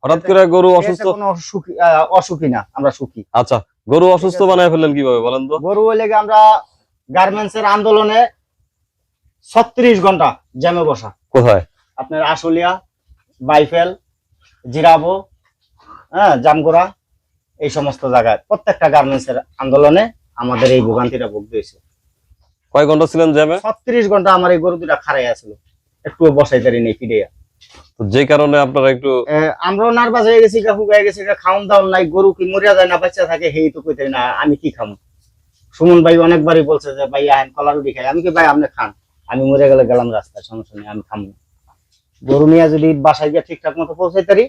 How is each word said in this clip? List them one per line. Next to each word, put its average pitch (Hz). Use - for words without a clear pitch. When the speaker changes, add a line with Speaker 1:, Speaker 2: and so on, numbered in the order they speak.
Speaker 1:
হঠাৎ 156
Speaker 2:
এতে, 180
Speaker 1:
করে 190
গরু 180
Speaker 2:
এতে 180
Speaker 1:
অসুস্থ। 180
Speaker 2:
কোনো 202
সুখী, 175
আহ, 160
অসুখী 160
না, 120
আমরা 139
সুখী। 123
Speaker 1:
আচ্ছা, 120
গরু 165
Speaker 2:
ঠিক 185
Speaker 1:
অসুস্থ 180
Speaker 2:
আছে। 190
Speaker 1:
বানায় 175
ফেললেন 160
কিভাবে 131
বলেন 127
তো? 151
Speaker 2:
গরু 196
ওই 220
লেগে 220
আমরা 214
গার্মেন্টস 196
এর 220
আন্দোলনে 214
ছত্রিশ 233
ঘন্টা 170
জ্যামে 170
বসা। 110
Speaker 1:
কোথায়? 117
Speaker 2:
আপনার 156
আশুলিয়া, 165
বাইফেল, 151
জিরাবো, 160
হ্যাঁ, 180
জামগোড়া, 156
এই 147
সমস্ত 143
জায়গায় 117
প্রত্যেকটা 202
গার্মেন্টস 135
এর 127
আন্দোলনে 147
আমাদের 123
এই 127
ভোগান্তিটা 117
ভুগতে 107
হয়েছে। -
Speaker 1:
কয় 147
ঘন্টা 156
ছিলেন 160
জ্যামে? 156
Speaker 2:
ছত্রিশ 226
ঘন্টা 196
আমার 180
এই 175
গরু 175
দুটা 160
খাড়াই 135
আছিল, 110
একটুও -
বসাই 135
পারি 120
নাই 110
পিড়ে। 113
Speaker 1:
তো 113
যে 123
কারণে 147
আপনারা 135
একটু 135
Speaker 2:
এ, 151
আমরাও 196
নার্ভাস 233
হয়ে 226
গেছি, 220
গা 208
হুগায় 208
গেছি, 202
গা 196
খাওন 196
দাওন 196
নাই, 185
গরু 190
কি 185
মরিয়া 196
যায় 185
না 180
বাচ্চা 180
থাকে, 165
হেই 156
তো 165
কইতে 143
না, 127
আমি 147
কি 151
খামু? 107
সুমন 170
ভাই 170
অনেকবারই 165
বলছে 143
যে, 139
"ভাই, 139
আহেন 135
কলা 143
রুটি 139
খাই।" 127
আমি 151
কি, 175
"ভাই, 160
আপনি 147
খান, 110
আমি 131
মরে 139
গেলে 131
গেলাম 120
রাস্তায়, -
সমস্যা 110
নেই, 104
আমি 104
খামু।" 101
গরু 139
নিয়ে 160
যদি 156
বাসায় 147
গিয়ে 160
ঠিকঠাক 156
মতো 165
পৌঁছাই 180
পারি 202